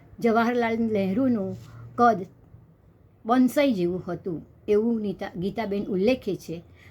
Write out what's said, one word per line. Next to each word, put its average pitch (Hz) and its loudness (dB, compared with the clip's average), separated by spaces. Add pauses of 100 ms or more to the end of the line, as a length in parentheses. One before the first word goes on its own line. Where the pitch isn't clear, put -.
(200)
જવાહરલાલ 233 2
નહેરુનું 208 0 (380)
કદ 220 4 (1000)
બોન્સાઈ 254 4
જેવું 180 -2
હતું 170 -8 (220)
એવું 220 2
નીતા, 196 -6 (100)
ગીતાબેન 202 -4
ઉલ્લેખે 214 0
છે 165 -12 (280)